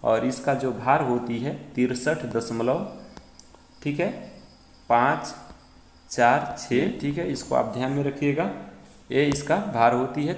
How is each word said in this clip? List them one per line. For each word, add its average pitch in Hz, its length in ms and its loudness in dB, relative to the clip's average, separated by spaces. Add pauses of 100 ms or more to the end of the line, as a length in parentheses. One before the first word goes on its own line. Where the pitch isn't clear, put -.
और 117 220 2
इसका 131 300 0
जो 127 180 -2
भार 131 300 2
होती 120 360 -2
है 131 140 -4 (220)
तिरसठ 127 520 0
दशमलव, 117 580 0 (960)
ठीक 147 160 -4
है, 185 100 0 (800)
पाँच 127 440 2 (760)
चार 127 500 4
छः। - 400 0
ठीक 143 180 -4
है, 175 140 -4
इसको 131 240 -4
आप 113 180 0
ध्यान 127 180 -2
में 139 120 -2
रखिएगा, 143 460 0 (600)
ये 135 160 2
इसका 143 300 2 (180)
भार 117 200 6
होती 131 300 -2
है 160 140 -2